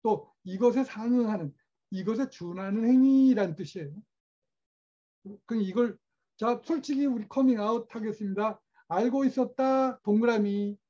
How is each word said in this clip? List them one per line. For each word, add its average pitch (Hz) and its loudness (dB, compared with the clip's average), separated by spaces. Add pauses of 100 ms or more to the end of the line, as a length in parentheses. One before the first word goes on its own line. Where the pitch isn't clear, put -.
또 - -2 (100)
이것에 233 0
상응하는, 214 -2 (380)
이것에 214 -4
준하는 190 -4
행위란 262 4
뜻이에요. 151 -10 (1500)
그럼 226 -2
이걸, 208 -2 (400)
자, 233 -2
솔직히 285 -2
우리 233 -4
커밍아웃 233 0
하겠습니다. 214 -4 (280)
알고 240 0
있었다, 262 0
동그라미. 208 0 (120)